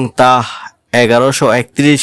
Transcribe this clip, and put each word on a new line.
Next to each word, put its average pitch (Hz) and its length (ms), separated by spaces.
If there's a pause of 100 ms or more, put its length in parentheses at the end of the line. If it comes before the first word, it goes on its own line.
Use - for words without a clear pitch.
(160)
তা 127 160 (600)
এগারোশো 120 580
একত্রিশ 139 500